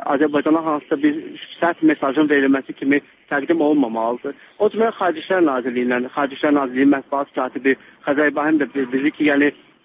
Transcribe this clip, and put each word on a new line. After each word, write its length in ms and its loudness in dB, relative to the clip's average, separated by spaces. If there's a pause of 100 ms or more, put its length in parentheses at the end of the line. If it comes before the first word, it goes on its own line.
(140)
Azərbaycana 500 2
hansısa 380 -4
bir 140 2 (440)
sərt 220 -2
mesajın 480 2
verilməsi 480 2
kimi 220 0 (300)
təqdim 300 0
olunmamalıdır. 760 0 (220)
O 120 2
cümlə 280 0
Xarici 260 -2
İşlər 220 0
Nazirliyindən, 680 -2
Xarici 240 -4
İşlər 160 2
Nazirliyi 380 2
mətbuat 420 -4
katibi 400 -2 (320)
Xəzər 240 0
İbrahim 320 0
də 120 -4
bildirdi 420 -2
ki, 140 0
yəni, 200 2 (340)